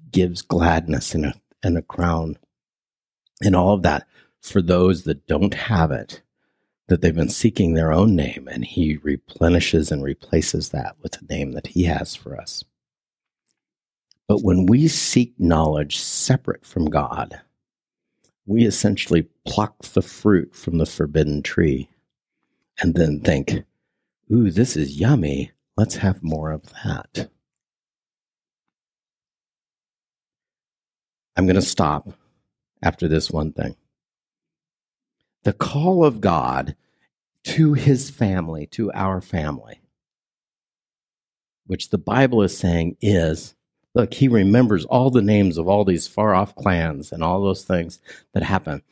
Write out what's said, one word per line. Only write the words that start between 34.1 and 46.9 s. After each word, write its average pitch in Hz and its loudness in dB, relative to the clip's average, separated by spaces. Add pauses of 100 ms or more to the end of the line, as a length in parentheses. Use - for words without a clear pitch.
The 104 0
call 170 0
of 117 2
God 69 0 (720)
to 156 4
his 139 0
family, 82 -4
to 107 -4
our 98 -4
family, 73 -8 (1800)
which - -8
the 101 -2
Bible 120 2
is 92 0
saying 85 0
is, 82 0 (400)
look, 120 0
he 139 2
remembers 104 4
all 127 2
the 123 6
names 101 4
of 82 -2
all 104 2
these 90 0
far-off 104 0
clans 80 -2